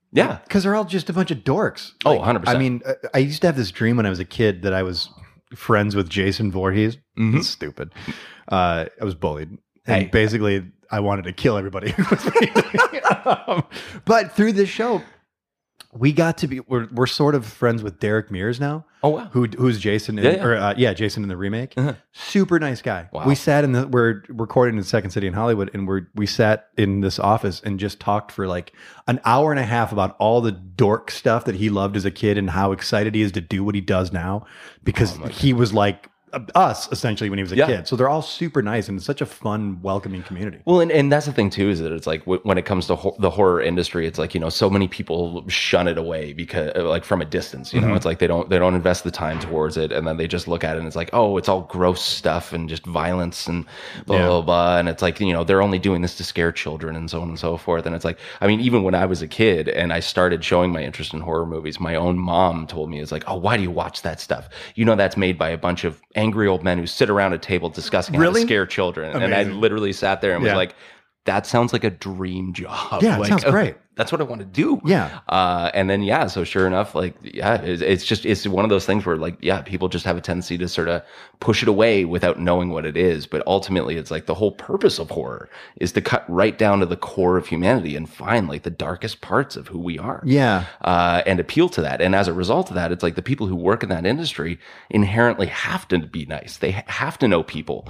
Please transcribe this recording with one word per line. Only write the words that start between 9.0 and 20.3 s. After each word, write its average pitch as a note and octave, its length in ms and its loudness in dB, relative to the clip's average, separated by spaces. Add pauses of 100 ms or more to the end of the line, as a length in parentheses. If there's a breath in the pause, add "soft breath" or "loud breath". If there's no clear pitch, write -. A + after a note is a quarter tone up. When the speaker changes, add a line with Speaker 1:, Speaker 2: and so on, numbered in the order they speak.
Speaker 2:
was F#2+ 100 -4
bullied. D#2 420 -8 (280)
And G2 180 2
Speaker 1:
Hey. F2+ 100 -6
Speaker 2:
basically, G#2 500 2 (280)
I G#2+ 100 0
wanted G2+ 240 0
to F2+ 80 -8
kill A2+ 240 2
everybody G2 340 -4
<laughs> - 60 -6
who F#3+ 120 2
was - 140 0
bullying - 300 2 (400)
me. C#4+ 60 -6 (260)
Um, F3+ 380 0 (420 loud breath)
but G#3 260 4
through G#3+ 220 2
this G3 160 2
show, A3 320 -2 (920)
we B2+ 160 4
got E3 280 2
to D#3+ 80 -2
be, C3 140 -6
we're, A#2 300 -2
we're B2+ 140 2
sort D3 300 2
of A#2+ 100 0
friends A#2 380 0
with G2+ 160 -10
Derek G#2+ 320 0
Mears G#2+ 280 -4
now. D3 260 -4 (180 soft breath)
Speaker 1:
Oh, D3+ 60 4
wow. F3+ 220 -2
Speaker 2:
Who, B2 140 2
who's A#2 340 0
Jason G#2+ 380 -2
in, G#2 80 2
Speaker 1:
Yeah, D3 120 8